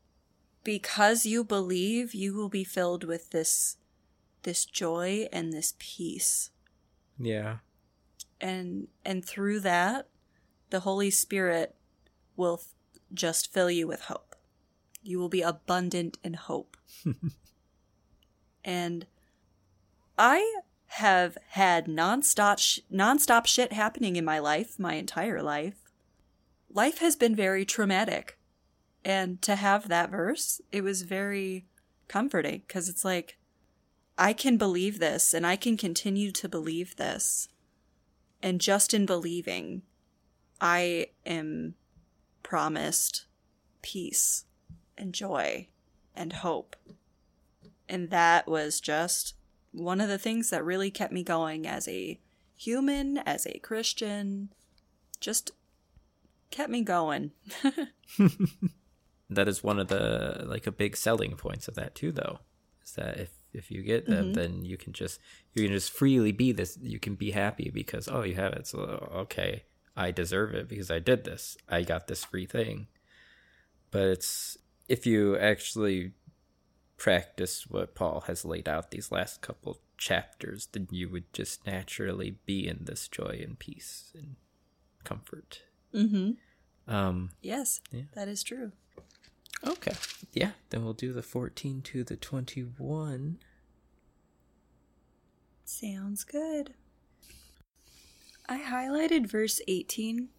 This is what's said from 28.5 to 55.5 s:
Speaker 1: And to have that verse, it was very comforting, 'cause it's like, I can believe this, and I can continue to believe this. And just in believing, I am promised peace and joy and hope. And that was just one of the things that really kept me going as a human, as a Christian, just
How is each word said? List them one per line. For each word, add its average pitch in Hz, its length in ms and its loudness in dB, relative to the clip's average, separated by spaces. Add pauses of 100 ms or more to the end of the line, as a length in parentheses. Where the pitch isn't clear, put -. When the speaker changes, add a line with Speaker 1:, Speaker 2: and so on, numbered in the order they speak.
Speaker 1:
And 185 380 0
to 208 140 2
have 202 320 4
that 170 240 4
verse, 202 500 -2 (100)
it 196 120 -2
was 190 180 0
very 190 640 -4 (420)
comforting, 170 600 0
'cause 180 200 -4
it's 180 160 -2
like, 180 360 -2 (760)
I 190 180 8
can 240 240 6
believe 190 420 2
this, 160 340 4
and 170 140 2
I 180 80 4
can 226 200 2
continue 196 580 0
to - 140 -4
believe 165 500 -4
this. - 500 -2 (960)
And 180 180 2
just 202 320 4
in 202 140 4
believing, 170 760 -2 (800)
I 175 480 2 (180)
am 160 480 -4 (720)
promised 156 800 -2 (560)
peace - 640 -2 (500)
and 185 200 -8
joy 165 540 -2 (460)
and 165 180 -8
hope. 165 420 -4 (1120)
And 180 220 -6
that 170 360 6
was 151 320 0
just - 540 0 (380)
one 180 280 -2
of 214 100 2
the 196 100 0
things 226 320 -2
that 165 120 0
really 190 280 0
kept 202 220 -4
me 180 100 -2
going 160 420 -2
as - 220 -4
a 92 320 -8 (360)
human, 277 640 0
as - 280 -2
a - 120 -8
Christian, 202 920 -4 (680)
just - 320 -2 (1000)